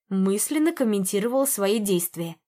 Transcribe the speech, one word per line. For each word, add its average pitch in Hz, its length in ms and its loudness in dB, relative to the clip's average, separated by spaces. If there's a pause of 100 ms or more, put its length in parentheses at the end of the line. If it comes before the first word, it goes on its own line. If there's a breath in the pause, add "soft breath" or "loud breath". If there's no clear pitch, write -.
мысленно 208 640 0
комментировала 226 720 0
свои 202 340 0
действия. 175 580 -2 (100)